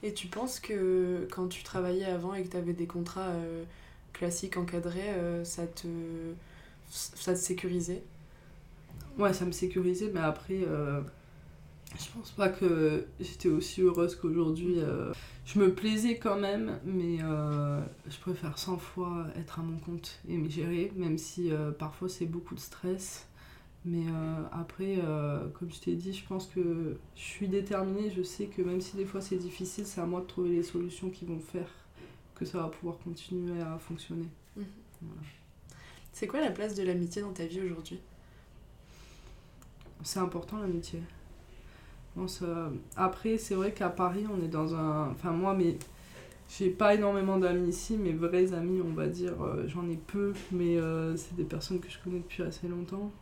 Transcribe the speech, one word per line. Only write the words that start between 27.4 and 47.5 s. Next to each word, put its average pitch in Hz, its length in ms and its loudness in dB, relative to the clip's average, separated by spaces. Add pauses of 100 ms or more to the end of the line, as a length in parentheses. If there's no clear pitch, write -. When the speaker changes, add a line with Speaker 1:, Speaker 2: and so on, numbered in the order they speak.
Speaker 2:
déterminée, 196 640 2
je 185 120 0
sais 202 240 -2
que - 140 -2
même 180 200 2
si 190 160 -6
des 196 80 0
fois 190 160 -4
c'est 190 160 -2
difficile, 185 480 -4
c'est - 160 -4
à 170 40 0
moi 180 160 0
de 185 40 -4
trouver 180 240 0
les 170 140 4
solutions 175 460 -2
qui 185 160 -10
vont 165 140 -4
faire 170 300 -6 (680)
que - 100 -4
ça 180 140 -4
va 165 100 0
pouvoir 170 300 -6
continuer 175 600 -4
à 160 180 -4
fonctionner. 170 500 -6 (260)
Speaker 1:
Mhm. 208 100 -6 (360)
Speaker 2:
Voilà. 160 200 -10 (920)
Speaker 1:
C'est - 140 -4
quoi 262 120 0
la 277 120 4
place 208 240 -2
de 196 80 0
l'amitié 180 380 2
dans 202 120 -4
ta 175 120 -4
vie 170 140 -4
aujourd'hui ? 175 400 -4 (2000)
Speaker 2:
C'est - 160 -2
important 175 400 0
l'amitié. 170 420 -2 (1120)
Bon, 180 120 -2
ça, 170 440 -2 (240)
après, 185 420 2
c'est 202 180 0
vrai 190 180 2
qu'à 185 160 2
Paris, 180 440 2
on 185 100 0
est 165 40 0
dans 160 260 2
un, 156 380 2
enfin 170 200 -2
moi, 185 220 4
mais 175 240 6 (720)
j'ai 190 200 4
pas 208 260 8
énormément 196 420 6
d'amis 180 320 6